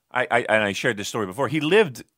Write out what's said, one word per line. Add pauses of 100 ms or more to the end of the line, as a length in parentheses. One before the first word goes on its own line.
(120)
I,
I,
and
I
shared
this
story
before.
He
lived, (140)